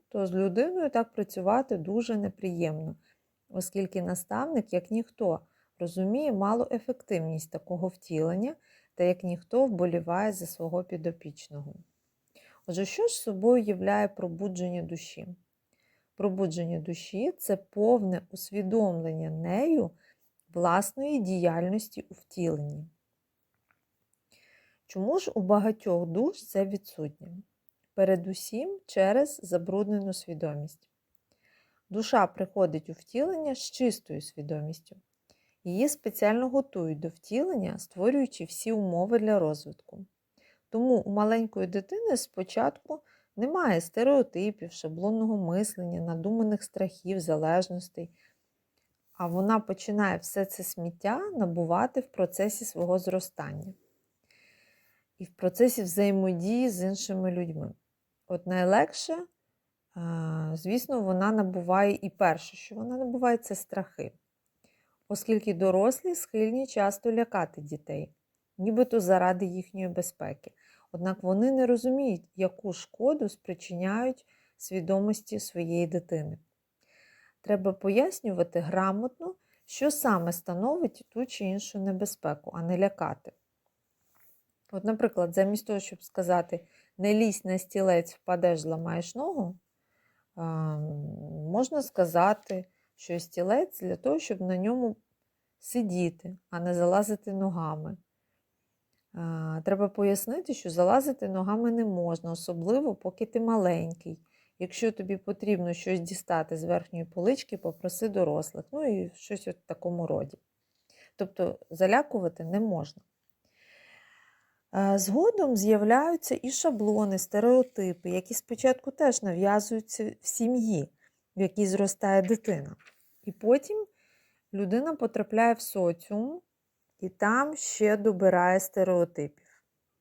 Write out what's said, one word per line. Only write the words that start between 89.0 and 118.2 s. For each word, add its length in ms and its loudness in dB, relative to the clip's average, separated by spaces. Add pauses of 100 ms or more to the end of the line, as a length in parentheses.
ногу», 420 -4 (800)
а, 420 -4 (760)
можна 300 0
сказати, 840 2 (300)
що 240 -6
стілець 640 -2
для 140 -4
того, 240 -2
щоб 220 -6
на 160 -2
ньому 380 -2 (640)
сидіти, 800 -4 (120)
а 100 -6
не 140 0
залазити 600 2
ногами. 640 -4 (1160)
А, 520 -6
треба 240 2
пояснити, 640 0
що 160 -8
залазити 600 4
ногами 420 0
не 140 2
можна, 460 -2
особливо 640 0
поки 300 -6
ти 140 -4
маленький. 800 0 (400)
Якщо 320 -2
тобі 260 -6
потрібно 560 -2
щось 260 -2
дістати 580 -4
з 60 -8
верхньої 420 -2
полички, 520 -2
попроси 520 -6
дорослих. 600 -2
Ну 300 -2
і 140 -8
щось 320 -10
от 100 -10
в 80 -20
такому 420 -6
роді. 300 -4 (800)
Тобто 440 -4 (100)
залякувати 760 2
не 160 0
можна. 440 -4 (1700)
Е, 220 4
згодом 580 4
з'являються 880 4
і 100 -6
шаблони, 640 2
стереотипи, 920 2
які 240 -4